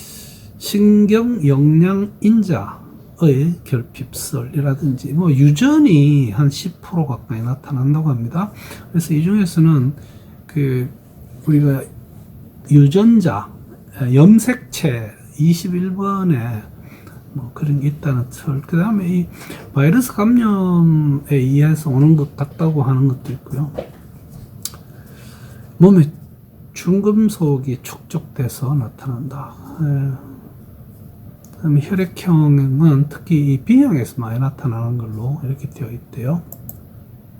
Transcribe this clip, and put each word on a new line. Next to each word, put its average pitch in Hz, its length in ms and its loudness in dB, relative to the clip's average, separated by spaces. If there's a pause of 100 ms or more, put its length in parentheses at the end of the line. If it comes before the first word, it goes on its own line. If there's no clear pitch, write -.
(600)
신경영양인자의 202 2000 2 (960)
결핍설이라든지 135 1500 -6
뭐 170 160 0
유전이 147 1000 4
한 139 180 0
십 - 320 -10
프로 165 240 -4
가까이 117 360 -8
나타난다고 139 680 -2
합니다. 135 420 -4 (380)
그래서 170 240 -2
이 151 80 0
중에서는 165 720 2 (520)
그 131 420 -4 (580)
우리가 147 360 2 (880)
유전자, 147 800 4 (640)
염색체 151 1000 2 (260)
이십일 180 560 -2
번에 175 680 -4 (680)
뭐 - 220 -14
그런 143 260 -4
게 143 80 -2
있다는 135 420 -4
설, 139 320 -8
그 - 140 -6
다음에 196 320 -2
이 180 180 -2 (460)
바이러스 170 400 2
감염에 180 1080 2 (100)
의해서 143 600 2
오는 147 260 4
것 143 200 -4
같다고 151 460 -2
하는 131 240 0
것도 127 280 -4
있고요. 139 360 -8 (2000)
몸에 175 320 6 (600)
중금속이 180 1120 -2
축적돼서 - 920 -8
나타난다. 123 800 -8 (280)
예. 139 300 -2 (1500)
그다음에 147 240 0
혈액형은 147 1300 0
특히 147 460 -2
이 127 60 -2
B형에서 226 600 0
많이 117 180 -6
나타나는 120 600 -4
걸로 113 460 -8
이렇게 135 240 -8
되어 - 220 -12
있대요. 123 520 -8 (960)